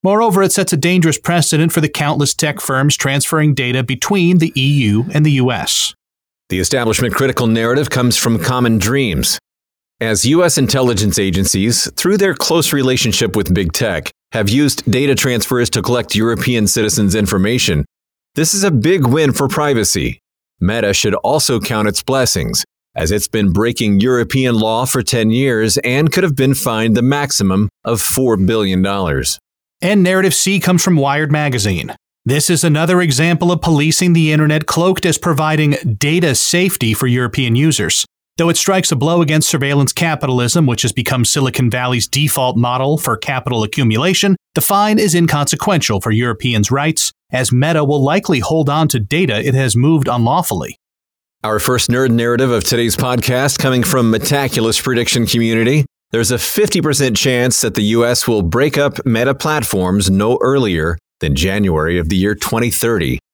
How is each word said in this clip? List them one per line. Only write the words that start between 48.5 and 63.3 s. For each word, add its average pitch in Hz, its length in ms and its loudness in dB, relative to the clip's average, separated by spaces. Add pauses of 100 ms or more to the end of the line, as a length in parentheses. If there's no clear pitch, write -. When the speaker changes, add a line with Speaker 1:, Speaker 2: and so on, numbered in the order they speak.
Speaker 1:
on 151 200 0
to 131 100 0
data 113 480 0
it 127 80 0
has 131 220 0
moved 143 320 2
unlawfully. 120 680 -2 (680)
Speaker 2:
Our 107 160 0
first 123 280 0
nerd 123 220 2
narrative 120 400 2
of 110 140 0
today's 117 320 0
podcast 127 640 -2
coming 127 240 0
from 120 280 2
Metaculus 120 720 -2
Prediction 120 420 0
Community. 113 600 0 (260)
There's 113 200 -2
a 123 80 -2
fifty - 420 -2
percent 135 380 0
chance 123 420 0
that 110 140 -2
the 107 80 0
U 113 240 2
S 120 200 0
will 110 140 2
break 117 380 0
up 143 260 -2
Meta 123 300 0
platforms 101 760 -2
no 104 300 2
earlier 95 560 0 (240)
than 76 140 -2
January 87 640 0
of 80 100 -2
the 98 80 0
year 98 180 0
twenty 117 360 -4
thirty. 85 480 -2 (160)